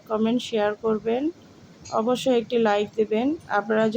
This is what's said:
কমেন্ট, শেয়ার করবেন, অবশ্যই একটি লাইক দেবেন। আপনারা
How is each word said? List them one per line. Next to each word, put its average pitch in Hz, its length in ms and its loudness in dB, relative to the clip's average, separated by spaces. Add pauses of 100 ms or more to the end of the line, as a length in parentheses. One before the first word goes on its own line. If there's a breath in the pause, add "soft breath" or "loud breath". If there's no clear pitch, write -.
কমেন্ট, 220 380 0
শেয়ার 208 240 0 (120)
করবেন, 226 400 0 (760)
অবশ্যই 247 420 2
একটি 233 160 -4 (100)
লাইক 208 200 2 (120)
দেবেন। 220 280 0 (300)
আপনারা 220 280 2 (120)